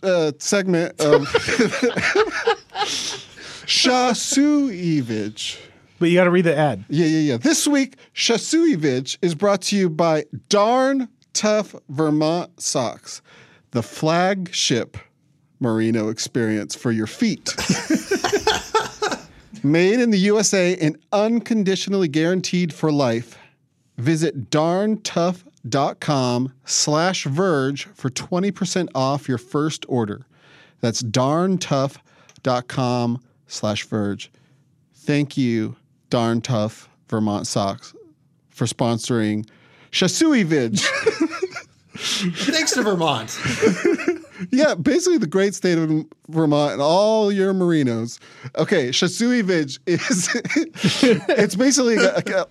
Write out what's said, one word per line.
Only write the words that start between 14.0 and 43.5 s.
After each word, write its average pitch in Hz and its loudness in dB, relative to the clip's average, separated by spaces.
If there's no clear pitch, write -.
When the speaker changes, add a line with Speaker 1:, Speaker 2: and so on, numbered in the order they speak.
Speaker 1:
merino 113 0
experience 110 -4
for - -4
your 110 -2
feet. - -4
<laughs> - -8
Made 180 4
in 240 2
the 202 4
U 208 2
S - 0
A 185 2
and 156 0
unconditionally 196 0
guaranteed 175 0
for 156 0
life, 120 0
visit 151 -2
darn 190 0
tough 180 -2
dot 143 -2
com 131 0
slash 165 0
verge 143 0
for - -6
twenty 190 -4
percent 180 -4
off 135 -2
your 123 -2
first 147 -4
order. 110 -2
That's 117 -2
darn 147 0
tough 139 -4
dot 123 0
com 123 0
slash - -4
verge. 101 -4
Thank 143 -2
you, 117 0
Darn 117 2
Tough 110 -4
Vermont 107 -2
Socks, 101 -4
for - -4
sponsoring 110 -2
Shasuevich. 175 2
<laughs> - -4
Speaker 3:
Thanks 311 0
to 254 0
Vermont. 165 0
<laughs> - -2